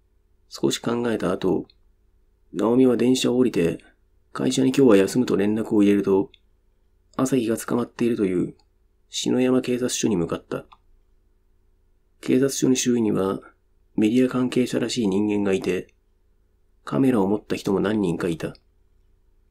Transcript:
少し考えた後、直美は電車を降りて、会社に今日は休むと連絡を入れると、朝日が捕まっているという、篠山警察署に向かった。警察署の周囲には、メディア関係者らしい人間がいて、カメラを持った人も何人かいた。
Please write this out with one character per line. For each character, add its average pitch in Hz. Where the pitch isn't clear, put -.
少 -
し -
考 120
え 107
た 90
後、 -
直 110
美 131
は 120
電 123
車 127
を 123
降 127
り 113
て、 82
会 135
社 131
に 131
今 131
日 -
は 117
休 98
む 117
と 104
連 104
絡 110
を 104
入 101
れ 101
る 98
と、 98
朝 131
日 117
が 113
捕 120
ま 120
っ -
て -
い 117
る 117
と 107
い 92
う、 -
篠 123
山 127
警 123
察 123
署 -
に 107
向 82
か 90
っ -
た。 -
警 131
察 135
署 -
の 127
周 123
囲 117
に 107
は、 98
メ 107
デ 113
ィ 127
ア -
関 127
係 123
者 123
ら 123
し 117
い 101
人 101
間 101
が 98
い 95
て、 92
カ 143
メ 135
ラ 117
を 95
持 104
っ -
た 95
人 -
も 92
何 104
人 85
か 95
い 82
た。 -